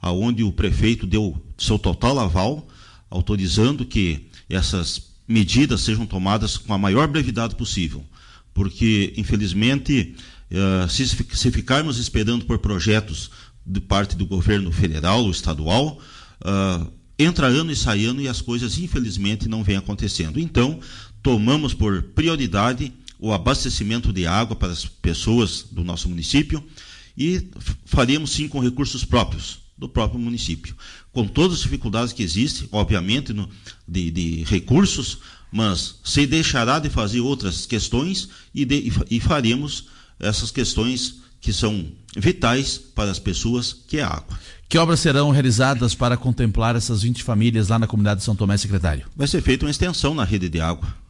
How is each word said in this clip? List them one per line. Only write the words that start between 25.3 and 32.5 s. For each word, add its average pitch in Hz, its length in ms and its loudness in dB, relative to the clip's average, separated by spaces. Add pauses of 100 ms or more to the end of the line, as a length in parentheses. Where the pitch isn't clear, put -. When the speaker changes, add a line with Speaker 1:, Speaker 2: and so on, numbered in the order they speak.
Speaker 1:
do 85 140 -4
nosso 87 240 -4
município 143 560 0 (500)
e 165 200 0 (240)
f-, - 260 -4
faríamos, 139 460 2
sim, 151 180 -4
com 139 100 -6
recursos 123 460 -2
próprios - 540 -2 (180)
do - 100 -12
próprio 113 320 -2
município, 117 560 -6 (380)
com 117 140 0
todas 156 320 2
as - 40 -4
dificuldades 117 520 -2
que - 80 -4
existem, 101 500 -2